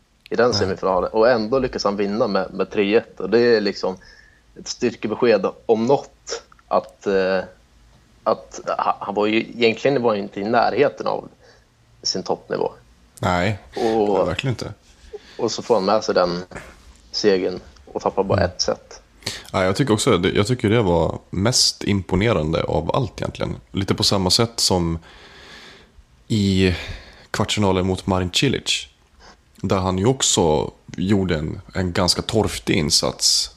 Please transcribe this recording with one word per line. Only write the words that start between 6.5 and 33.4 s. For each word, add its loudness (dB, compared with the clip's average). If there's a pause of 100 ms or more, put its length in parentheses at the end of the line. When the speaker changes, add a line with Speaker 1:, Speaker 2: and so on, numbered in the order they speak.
Speaker 1:
Att, -4
eh, 2 (840)
att -2 (180)
ha-, -2
han -8
var 2
ju, 2
egentligen 0
var 0
han 0
inte -8
i -4
närheten 0
av -6 (760)
sin -6
toppnivå. -4 (480)
Speaker 2:
Nej, 0 (160)
Speaker 1:
Och -4 (360)
Speaker 2:
ja, 2
verkligen -2
inte. -8 (640)
Speaker 1:
Och -2
så -8
får 2
han 2
med 2
sig -2
den 2 (680)
segern 0 (260)
och -8
tappar 0
bara 0
Speaker 2:
Mm. 0
Speaker 1:
ett -10
set. -6 (500)
Speaker 2:
Ja, 0
jag 0
tycker 0
också 4
det, 2
jag 2
tycker 0
det 4
var 2 (100)
mest 0
imponerande 0
av -2
allt -4
egentligen. -6 (160)
Lite -2
på -2
samma 0
sätt 2
som 0 (1300)
i 2 (560)
kvartsfinalen 0
mot -2
Marin 0
Cilic, -2 (720)
där 0
han 0
ju 2
också 2 (260)
gjorde 0
en, -6 (120)
en -2
ganska 0
torftig -2
insats, -2